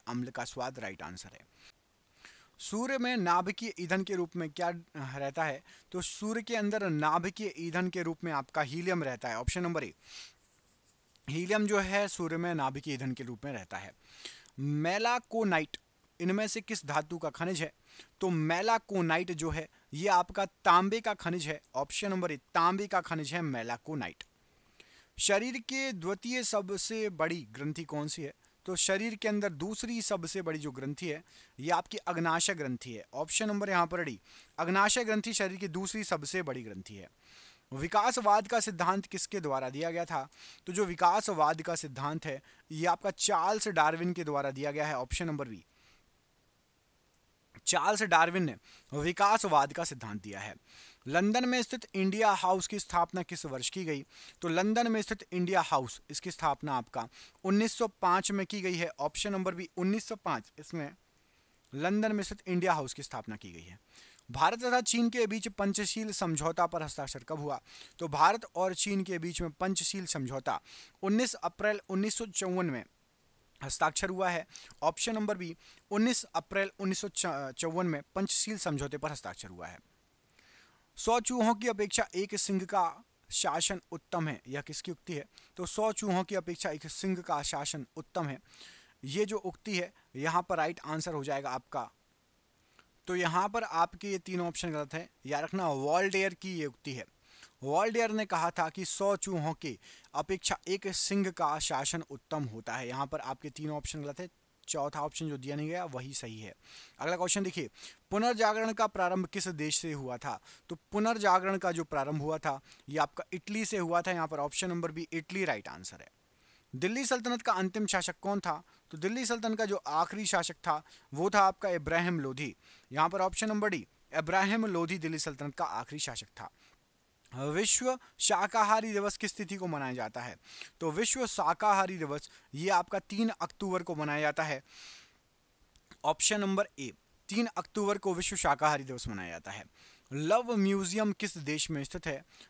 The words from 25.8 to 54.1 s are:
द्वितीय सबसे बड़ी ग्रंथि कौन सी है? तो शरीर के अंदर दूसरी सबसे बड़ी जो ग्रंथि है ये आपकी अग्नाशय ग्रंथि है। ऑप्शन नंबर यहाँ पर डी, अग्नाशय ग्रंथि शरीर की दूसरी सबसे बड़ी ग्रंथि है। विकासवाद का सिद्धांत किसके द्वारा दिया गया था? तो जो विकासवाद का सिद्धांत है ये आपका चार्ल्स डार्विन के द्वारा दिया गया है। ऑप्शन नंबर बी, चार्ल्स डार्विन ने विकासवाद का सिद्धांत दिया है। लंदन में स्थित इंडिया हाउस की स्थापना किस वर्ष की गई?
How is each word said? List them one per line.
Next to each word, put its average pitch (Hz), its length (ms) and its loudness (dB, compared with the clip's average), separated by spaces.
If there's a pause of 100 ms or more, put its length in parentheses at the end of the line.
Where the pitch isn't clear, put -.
द्वितीय 202 500 -2
सबसे 208 680 -2
बड़ी 165 300 0 (100)
ग्रंथि 147 340 -4
कौन 151 220 -4
सी 156 140 -6
है? 143 120 -8 (320)
तो 185 100 -4
शरीर 208 400 2
के 220 120 -2
अंदर 208 240 2
दूसरी 220 500 -4
सबसे 185 400 -2
बड़ी 160 180 -2
जो 147 120 -6
ग्रंथि 139 360 -6
है 151 160 -4 (360)
ये 151 120 0
आपकी 170 260 2
अग्नाशय 170 580 2
ग्रंथि 127 380 -6
है। 104 100 -10 (100)
ऑप्शन 160 340 0
नंबर 202 220 0
यहाँ 175 180 4
पर 175 160 -2
डी, 127 160 -6 (380)
अग्नाशय 196 460 4
ग्रंथि 220 300 0
शरीर 190 240 0
की 196 120 -4
दूसरी 190 340 -4
सबसे 170 380 -2
बड़ी 131 220 -4
ग्रंथि 101 320 -12
है। 95 140 -16 (640)
विकासवाद 208 760 4
का 233 120 2
सिद्धांत 185 460 0
किसके - 340 -6
द्वारा 135 300 -2
दिया 156 220 -4
गया 170 140 -2
था? 147 220 -4 (400)
तो 180 60 -6
जो 202 120 2
विकासवाद 175 760 4
का 170 140 -2
सिद्धांत 143 500 -4
है 135 160 -6 (300)
ये 156 140 -2
आपका 180 260 2
चार्ल्स 202 580 2
डार्विन 165 440 4
के 175 100 -6
द्वारा 139 280 0
दिया 139 200 -4
गया 151 160 -2
है। 147 100 -2
ऑप्शन 131 300 -4
नंबर 143 200 -4
बी, 101 160 -12 (2000)
चार्ल्स 185 360 4
डार्विन 170 400 6
ने 131 120 0 (360)
विकासवाद 160 840 4
का 170 100 -2
सिद्धांत 113 380 -8
दिया 98 180 -10
है। 104 160 -8 (520)
लंदन 208 420 2
में 247 140 2
स्थित - 220 -8 (100)
इंडिया 196 360 4
हाउस 185 360 4
की 208 120 -4
स्थापना 175 440 0
किस 165 220 -10
वर्ष 131 240 -4
की 190 160 -6
गई? 143 180 -2 (380)